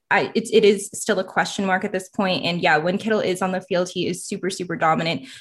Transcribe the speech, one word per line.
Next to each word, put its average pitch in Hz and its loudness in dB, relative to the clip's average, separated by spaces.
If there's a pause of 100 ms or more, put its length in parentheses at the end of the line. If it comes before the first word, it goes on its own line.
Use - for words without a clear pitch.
(120)
I, 190 0
it, - -2
it 220 8
is 202 4
still 202 -2
a 190 -2
question 190 -2
mark 190 0
at 202 -4
this 185 -6
point. 185 0
And 175 -2
yeah, 160 4
when 180 0
Kittle 214 0
is 180 0
on 185 -2
the 185 -2
field, 180 -2
he 175 -4
is 175 -6
super, 185 -6
super 175 -6
dominant, 165 0 (140)